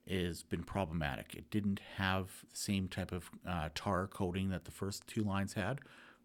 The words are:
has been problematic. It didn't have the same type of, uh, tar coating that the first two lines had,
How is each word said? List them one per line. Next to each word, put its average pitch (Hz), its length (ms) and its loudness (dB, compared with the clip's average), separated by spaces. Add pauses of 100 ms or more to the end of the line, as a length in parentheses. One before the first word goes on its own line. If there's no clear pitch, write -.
has 87 340 2
been 85 220 -2
problematic. 80 720 0
It - 140 -10
didn't 101 300 2 (160)
have 95 540 2
the - 60 -16
same 95 320 2
type 92 240 -2
of, 90 180 -4 (160)
uh, 82 300 0
tar 95 320 2
coating 95 420 0
that 87 140 -2
the - 80 -12
first - 340 -4
two - 160 0
lines 98 300 2
had, 113 280 0 (440)